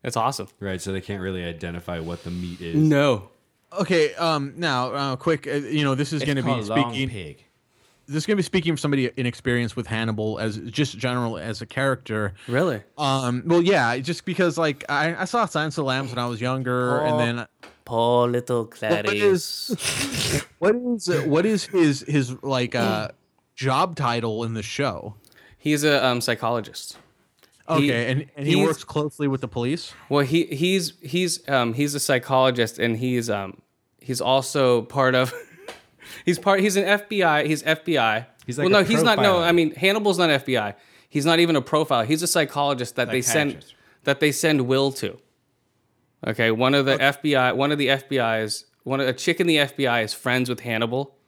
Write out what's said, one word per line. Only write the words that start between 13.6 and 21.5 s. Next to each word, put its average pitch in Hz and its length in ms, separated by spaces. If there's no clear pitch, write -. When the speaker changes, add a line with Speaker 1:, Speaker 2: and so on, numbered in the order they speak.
Speaker 3:
yeah, 135 360
just 160 260
because, 175 340
like, 151 300
I, 151 340
I - 20
saw 226 220
Silence 156 320
of 156 40
the 139 60
Lambs 131 220
when 123 80
I 120 80
was 117 140
younger, 123 600
and 156 100
Speaker 1:
Poor, 151 80
Speaker 3:
then 120 280
Speaker 1:
poor 120 440
little 123 360
Speaker 3:
What 107 320
is, 190 680
Speaker 1:
Clarice. - 720
Speaker 3:
<laughs> - 60
what 202 160
is, 240 340
uh, 156 180
what 160 200
is 220 200